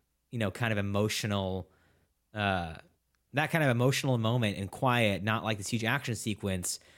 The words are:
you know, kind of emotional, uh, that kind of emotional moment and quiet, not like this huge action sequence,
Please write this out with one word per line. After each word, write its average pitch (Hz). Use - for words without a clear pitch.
you 123
know, 104
kind 113
of 104
emotional, 101
uh, 92
that 143
kind 160
of 135
emotional 123
moment 113
and 95
quiet, 113
not 110
like 110
this 98
huge 110
action 123
sequence, 95